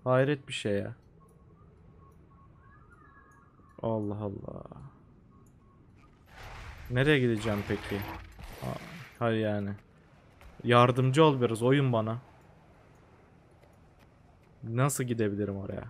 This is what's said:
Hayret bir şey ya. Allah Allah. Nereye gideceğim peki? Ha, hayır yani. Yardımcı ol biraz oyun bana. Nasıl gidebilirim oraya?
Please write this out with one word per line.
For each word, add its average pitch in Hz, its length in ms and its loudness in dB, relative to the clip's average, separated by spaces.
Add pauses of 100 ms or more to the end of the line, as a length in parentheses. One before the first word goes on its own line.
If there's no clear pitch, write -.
Hayret 135 440 2
bir - 60 -10
şey 104 200 -2
ya. 101 220 -4 (2750)
Allah 107 340 -2
Allah. - 480 -10 (2250)
Nereye 135 300 4
gideceğim 110 480 0
peki? 104 300 -4 (640)
Ha, - 60 -6 (520)
hayır 113 260 0
yani. 104 240 -2 (920)
Yardımcı 127 600 6
ol 139 180 6
biraz 113 220 0
oyun 131 300 4
bana. 110 240 0 (2500)
Nasıl 127 400 0
gidebilirim 104 540 0
oraya? 98 320 -8